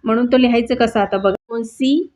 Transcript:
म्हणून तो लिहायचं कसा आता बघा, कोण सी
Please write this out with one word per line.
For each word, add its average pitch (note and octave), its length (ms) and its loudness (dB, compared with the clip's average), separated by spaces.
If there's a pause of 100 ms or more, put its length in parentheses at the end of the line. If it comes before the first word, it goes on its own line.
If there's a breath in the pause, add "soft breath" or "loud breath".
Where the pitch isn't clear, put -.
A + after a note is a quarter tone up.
म्हणून A#3 220 0
तो B3 100 2
लिहायचं A#3+ 380 2
कसा A#3 260 0
आता G3 160 -2
बघा, G3 180 0 (140)
कोण A#3 140 -8
सी C4+ 540 -2